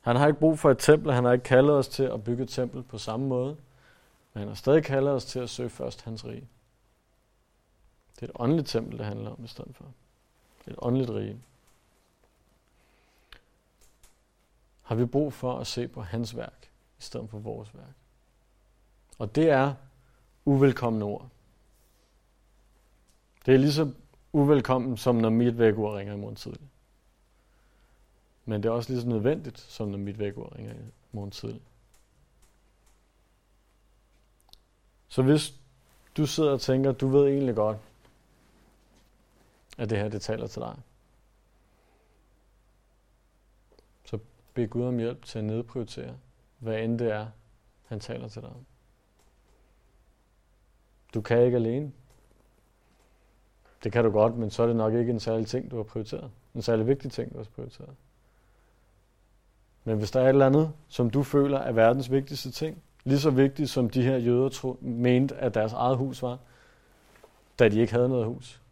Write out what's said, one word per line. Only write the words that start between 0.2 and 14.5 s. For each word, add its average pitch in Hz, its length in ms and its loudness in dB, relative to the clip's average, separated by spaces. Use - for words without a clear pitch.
ikke 147 120 2
brug 156 200 4
for 147 120 6
et 127 80 4
tempel, 151 340 6
han 123 120 2
har 123 60 6
ikke 127 120 4
kaldet 139 320 6
os 135 120 2
til - 160 -4
at 113 200 -4
bygge 120 200 -4
et 117 60 -8
tempel 127 340 -6
på 117 140 -16
samme 117 300 -6
måde, 131 300 -4
men 110 60 -10
han 104 80 -8
har 104 80 -12
stadig 147 280 4
kaldet 139 300 0
os 123 120 -4
til - 140 -8
at 120 100 -8
søge 123 200 -8
først 123 320 -10
hans 113 240 -14
rige. 117 220 -14
Det - 60 -16
er 120 60 -10
et - 80 -16
åndeligt 143 320 0
tempel, 113 300 -4
det 110 80 -8
handler 107 260 -8
om 117 120 -16
i 117 40 -16
stedet - 280 -18
for. - 100 -20
Et - 100 -14
åndeligt 123 320 0
rige. 104 320 -8